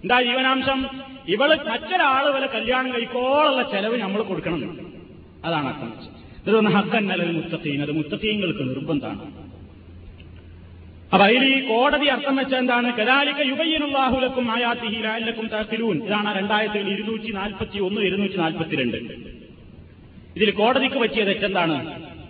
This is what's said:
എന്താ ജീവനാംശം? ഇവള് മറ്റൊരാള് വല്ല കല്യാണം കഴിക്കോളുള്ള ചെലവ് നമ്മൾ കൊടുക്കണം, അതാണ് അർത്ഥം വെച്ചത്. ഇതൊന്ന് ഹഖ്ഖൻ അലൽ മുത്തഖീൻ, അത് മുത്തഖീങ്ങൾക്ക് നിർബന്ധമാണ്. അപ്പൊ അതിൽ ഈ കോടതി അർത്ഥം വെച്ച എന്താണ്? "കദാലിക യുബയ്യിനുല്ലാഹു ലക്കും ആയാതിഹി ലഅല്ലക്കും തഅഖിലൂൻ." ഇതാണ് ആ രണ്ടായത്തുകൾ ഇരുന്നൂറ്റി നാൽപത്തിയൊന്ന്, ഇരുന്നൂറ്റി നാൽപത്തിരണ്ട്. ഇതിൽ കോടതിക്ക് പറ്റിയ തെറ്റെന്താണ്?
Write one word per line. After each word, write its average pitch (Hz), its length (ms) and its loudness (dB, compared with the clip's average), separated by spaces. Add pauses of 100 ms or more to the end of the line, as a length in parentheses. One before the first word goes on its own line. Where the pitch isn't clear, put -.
എന്താ 247 180 4
ജീവനാംശം? 262 640 2 (420)
ഇവള് 269 300 4 (120)
മറ്റൊരാള് 285 600 2
വല്ല 269 160 2
കല്യാണം 247 480 0
കഴിക്കോളുള്ള 254 680 2
ചെലവ് 220 360 -2
നമ്മൾ 202 240 -2
കൊടുക്കണം, 170 560 -4 (680)
അതാണ് 156 220 0
അർത്ഥം 123 220 -8
വെച്ചത്. - 240 -16 (340)
ഇതൊന്ന് 214 220 4
ഹഖ്ഖൻ 202 420 2
അലൽ 170 200 0
മുത്തഖീൻ, 151 500 -4
അത് 147 100 -2
മുത്തഖീങ്ങൾക്ക് 160 760 -2
നിർബന്ധമാണ്. 135 760 -6 (1700)
അപ്പൊ 196 140 8
അതിൽ 262 280 6
ഈ 269 120 0
കോടതി 285 380 4
അർത്ഥം 277 300 2
വെച്ച 269 200 0
എന്താണ്? 247 420 2
"കദാലിക 277 500 4
യുബയ്യിനുല്ലാഹു 269 720 2
ലക്കും 247 320 0
ആയാതിഹി 233 500 0
ലഅല്ലക്കും 226 460 -4
തഅഖിലൂൻ." 214 560 -2
ഇതാണ് 208 260 0
ആ 208 40 -2
രണ്ടായത്തുകൾ 202 560 0
ഇരുന്നൂറ്റി 214 420 -4
നാൽപത്തിയൊന്ന്, 202 680 -4
ഇരുന്നൂറ്റി 190 360 0
നാൽപത്തിരണ്ട്. 151 600 -2 (1400)
ഇതിൽ 202 160 4
കോടതിക്ക് 254 440 2
പറ്റിയ 226 280 2
തെറ്റെന്താണ്? 175 800 0 (260)